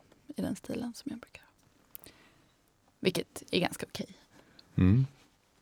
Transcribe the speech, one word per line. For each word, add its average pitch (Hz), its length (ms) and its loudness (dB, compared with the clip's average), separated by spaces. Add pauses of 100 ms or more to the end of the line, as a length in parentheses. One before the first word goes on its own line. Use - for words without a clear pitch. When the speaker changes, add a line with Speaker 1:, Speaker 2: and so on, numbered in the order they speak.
(360)
Speaker 1:
i - 60 -6
den 185 140 -2
stilen - 400 -8
som - 160 -12
jag 233 80 -10
brukar - 220 -20
ha. - 60 -20 (1500)
Vilket - 520 -2
är - 80 4
ganska - 300 -2
okej. - 180 -10 (680)
Speaker 2:
Mm. 101 300 6 (560)